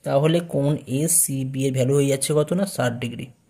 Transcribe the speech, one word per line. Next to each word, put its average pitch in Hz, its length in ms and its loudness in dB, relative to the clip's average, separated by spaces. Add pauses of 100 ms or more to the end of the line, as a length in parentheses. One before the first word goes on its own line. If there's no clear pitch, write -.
তাহলে 147 320 2 (160)
কোণ 143 180 2 (280)
এসিবি 135 680 0
এর 131 100 2
ভ্যালু 131 200 2
হয়ে 139 140 4
যাচ্ছে 139 260 -2
কত 147 120 2 (100)
না 196 60 0 (100)
ষাট 123 180 0 (100)
ডিগ্রি। 120 240 -8 (220)